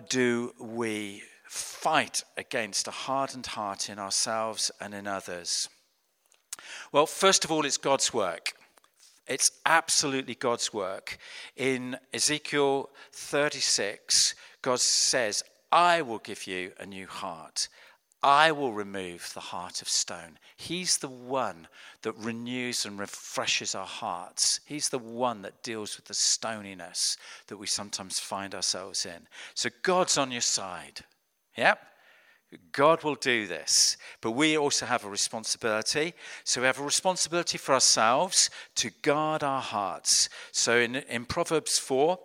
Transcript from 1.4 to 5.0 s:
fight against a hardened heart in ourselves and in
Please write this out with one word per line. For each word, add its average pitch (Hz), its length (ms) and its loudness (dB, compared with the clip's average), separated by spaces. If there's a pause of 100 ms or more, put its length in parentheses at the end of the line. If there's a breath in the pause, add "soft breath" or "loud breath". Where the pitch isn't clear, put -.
fight - 720 0 (140)
against 107 500 -4
a 107 40 -8
hardened 131 560 -4
heart 104 420 -6
in 101 100 -10
ourselves 110 800 -2
and 101 140 -10
in 101 140 -8